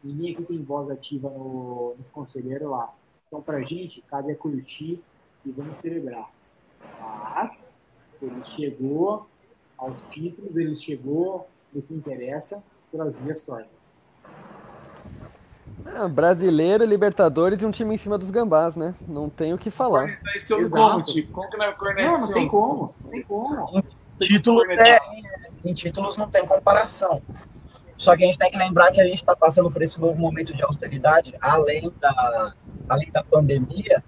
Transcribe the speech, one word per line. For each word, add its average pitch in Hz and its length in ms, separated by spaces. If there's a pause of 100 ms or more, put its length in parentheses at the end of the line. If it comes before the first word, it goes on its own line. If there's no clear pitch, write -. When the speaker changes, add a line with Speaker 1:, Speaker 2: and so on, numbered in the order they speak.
Speaker 1:
ninguém 156 300
aqui 165 100
tem 165 200
voz 143 260
ativa 135 400
no, 127 720
nos 131 100
conselheiros 135 600
lá. 123 240 (340)
Então, 151 140
pra 139 200
gente, 170 480
cabe 139 220
é 147 40
curtir 151 680 (440)
e 135 60
vamos 143 260
celebrar. 135 520 (720)
Mas 113 760 (440)
ele 123 240
chegou 151 800 (500)
aos 131 280
títulos, 170 500
ele 156 200
chegou 156 720 (260)
no 143 80
que 156 120
interessa 147 720 (260)
pelas 156 280
vias 151 260
tortas. - 500 (1900)
Speaker 2:
Ah, 254 220
brasileiro, 170 760
Libertadores 190 800
e 220 40
um 220 40
time 214 240
em 214 40
cima 202 200
dos 190 140
gambás, 170 440
né? 170 200 (120)
Não 147 220
tem 160 240
o 185 40
que - 120
falar. 202 380
Speaker 3:
Cornetar - 280
esse - 180
homem 175 120
Speaker 1:
Exato. 214 260
Speaker 3:
como, 170 120
tipo? 160 300
Como 196 160
que 214 80
não 208 80
é 202 80
cornetar 196 340
Speaker 1:
Não, 339 80
Speaker 3:
esse 262 100
Speaker 1:
não 202 80
tem - 80
Speaker 3:
homem? 151 80
Speaker 1:
como, 226 540
não - 80
tem 254 120
como. 220 560
Speaker 4:
Em 196 40 (360)
títulos, 208 500
é, 226 300 (640)
em 175 100
títulos 196 440
não 214 120
tem 190 160
comparação. 196 760 (760)
Só 175 200
que 175 60
a 180 40
gente 180 120
tem 185 100
que 196 80
lembrar 185 340
que 190 80
a 185 60
gente 180 180
tá 180 120
passando 170 340
por 147 120
esse 160 200
novo 165 160
momento 165 380
de 135 80
austeridade, 147 760
além 151 600
da, 123 540 (360)
além 139 220
da 151 120
pandemia 139 840